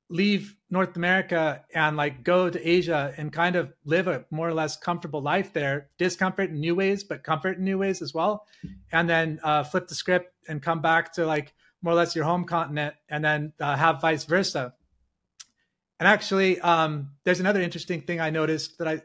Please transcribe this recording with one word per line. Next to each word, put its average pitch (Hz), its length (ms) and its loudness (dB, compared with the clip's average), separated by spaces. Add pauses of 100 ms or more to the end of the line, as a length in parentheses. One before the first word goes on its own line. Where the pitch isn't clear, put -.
(100)
leave 196 440 0 (160)
North 180 260 0
America 170 680 0 (100)
and, 156 220 2
like, 147 260 -2
go 180 280 4
to 165 180 -4
Asia 160 480 2
and 151 160 -6
kind 175 240 4
of 151 160 -2 (120)
live 165 220 2
a 143 240 -2
more 160 160 -2
or 165 80 -2
less 156 220 -2
comfortable 165 460 -4
life 180 300 0
there, 143 360 -2 (100)
discomfort 185 520 0
in 156 100 -6
new 165 140 0
ways, 196 280 0
but 147 220 -10
comfort 160 340 -2
in 185 60 -2
new 190 140 0
ways 196 240 -2
as 151 120 -10
well. 202 320 -2 (460)
And 170 160 2
then, 165 340 0
uh, 151 220 2
flip 180 240 -4
the 151 60 -10
script 180 380 -2 (140)
and 151 160 -8
come 165 200 -2
back 165 320 2
to, 170 120 0
like, 151 280 -4 (280)
more 170 120 2
or - 20 4
less 170 180 2
your 156 120 0
home 175 180 0
continent, 151 500 -2 (140)
and 151 160 -4
then, 151 340 0
uh, 143 180 -2
have 156 240 2
vice 160 240 0
versa. 156 500 0 (1200)
And 165 80 2
actually, 190 540 2
um, 156 500 2 (140)
there's 180 160 2
another 190 220 2
interesting 170 400 -6
thing 170 180 -4
I 160 100 0
noticed 156 480 -2
that 160 100 -2
I 156 160 -4